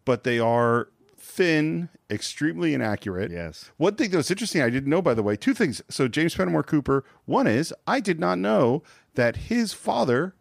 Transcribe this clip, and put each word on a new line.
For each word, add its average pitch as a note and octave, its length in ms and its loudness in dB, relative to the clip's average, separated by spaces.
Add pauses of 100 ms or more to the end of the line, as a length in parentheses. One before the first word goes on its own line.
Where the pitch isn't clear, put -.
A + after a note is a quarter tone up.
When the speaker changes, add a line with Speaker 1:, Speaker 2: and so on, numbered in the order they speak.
Speaker 1:
But B2 200 0
they A#2+ 140 2
are A#2 500 2 (280)
thin, E3 720 0 (220)
extremely D#3 640 -2
inaccurate. G#2 560 -4
Speaker 2:
Yes. E2+ 460 -12
Speaker 1:
One F#3+ 180 2
thing G#3+ 160 -2
that F#3 60 0
was D3+ 140 0
interesting, F#3+ 320 -2
I A#2+ 80 4
didn't C3+ 200 -2
know, E3 120 2
by D3+ 120 2
the A2+ 80 0
way, G#2 140 0
two - 180 0
things. D3+ 340 -2
So C3+ 200 0
James D#3 260 0
Fenimore E3+ 300 0
Cooper, C3+ 400 0 (200)
one A#3 220 2
is, C3+ 260 0 (140)
I C4 140 0
did F#3+ 200 -2
not F3+ 180 0
know F3 440 2 (320)
that A#2+ 220 2
his A#3 360 -2
father F#3 680 0